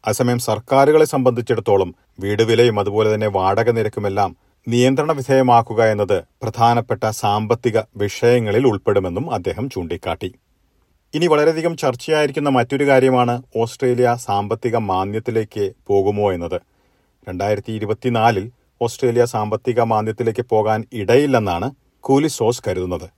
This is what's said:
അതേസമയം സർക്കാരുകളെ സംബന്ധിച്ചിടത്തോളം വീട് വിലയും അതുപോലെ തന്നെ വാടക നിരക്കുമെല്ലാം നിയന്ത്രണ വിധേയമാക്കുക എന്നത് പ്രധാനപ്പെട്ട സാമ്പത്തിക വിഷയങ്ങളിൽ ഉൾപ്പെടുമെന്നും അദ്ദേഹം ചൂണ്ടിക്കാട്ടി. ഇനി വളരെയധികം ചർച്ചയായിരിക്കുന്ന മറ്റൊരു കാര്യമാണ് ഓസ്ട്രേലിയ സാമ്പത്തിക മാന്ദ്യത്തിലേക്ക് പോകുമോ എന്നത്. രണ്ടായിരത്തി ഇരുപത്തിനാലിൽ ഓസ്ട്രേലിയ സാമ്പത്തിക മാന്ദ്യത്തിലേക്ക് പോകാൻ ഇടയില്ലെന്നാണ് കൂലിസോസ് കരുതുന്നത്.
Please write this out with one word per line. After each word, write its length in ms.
അതേസമയം 340
സർക്കാരുകളെ 640
സംബന്ധിച്ചിടത്തോളം 880
വീട് 240
വിലയും 360
അതുപോലെ 360
തന്നെ 120
വാടക 420
നിരക്കുമെല്ലാം 680
നിയന്ത്രണ 440
വിധേയമാക്കുക 720
എന്നത് 400
പ്രധാനപ്പെട്ട 680
സാമ്പത്തിക 680
വിഷയങ്ങളിൽ 720
ഉൾപ്പെടുമെന്നും 640
അദ്ദേഹം 380
ചൂണ്ടിക്കാട്ടി. 640
ഇനി 120
വളരെയധികം 500
ചർച്ചയായിരിക്കുന്ന 720
മറ്റൊരു 380
കാര്യമാണ് 560
ഓസ്ട്രേലിയ 640
സാമ്പത്തിക 580
മാന്ദ്യത്തിലേക്ക് 960
പോകുമോ 460
എന്നത്. 280
രണ്ടായിരത്തി 420
ഇരുപത്തിനാലിൽ 800
ഓസ്ട്രേലിയ 440
സാമ്പത്തിക 560
മാന്ദ്യത്തിലേക്ക് 640
പോകാൻ 480
ഇടയില്ലെന്നാണ് 760
കൂലിസോസ് 680
കരുതുന്നത്. 500